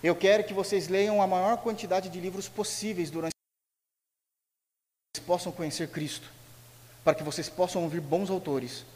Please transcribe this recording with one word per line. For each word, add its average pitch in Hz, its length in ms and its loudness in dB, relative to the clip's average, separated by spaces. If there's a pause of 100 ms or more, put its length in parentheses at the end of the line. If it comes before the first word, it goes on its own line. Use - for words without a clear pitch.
Eu 165 120 4
quero 202 300 6
que 208 100 -6
vocês 190 340 0
leiam 208 340 4
a 185 40 4
maior 190 320 2
quantidade 196 500 -2
de 175 120 -10
livros 190 280 -6
possíveis 196 640 -4
durante 160 220 -6
que - 1900 -20
vocês - 60 -16
possam 175 240 0
conhecer 156 380 -4
Cristo, - 420 -8 (760)
para - 100 8
que 160 100 -4
vocês 151 240 -4
possam 180 340 0
ouvir 165 180 -2
bons 165 300 0
autores. 143 540 -2 (120)